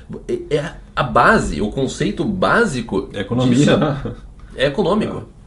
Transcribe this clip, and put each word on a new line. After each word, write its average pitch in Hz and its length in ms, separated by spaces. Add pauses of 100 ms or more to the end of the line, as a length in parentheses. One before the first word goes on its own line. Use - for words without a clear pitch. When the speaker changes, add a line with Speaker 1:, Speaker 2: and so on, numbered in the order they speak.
(280)
Speaker 1:
é, - 280
é 170 160 (220)
a - 80
base, 120 580
o 214 100
conceito 147 540
básico 117 880
Speaker 2:
É 98 80
economia, 120 360
Speaker 1:
disso 147 200
Speaker 2:
né? 135 200 (600)
Speaker 1:
é 123 100
econômico, 170 580 (220)